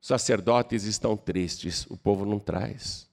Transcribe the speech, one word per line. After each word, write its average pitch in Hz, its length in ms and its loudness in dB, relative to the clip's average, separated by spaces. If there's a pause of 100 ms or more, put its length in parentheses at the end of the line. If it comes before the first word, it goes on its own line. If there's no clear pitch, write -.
Os - 60 -16
sacerdotes 117 760 2
estão 107 320 0
tristes, 87 720 -4
o - 60 -10
povo 98 300 2
não 104 140 0
traz. - 720 -6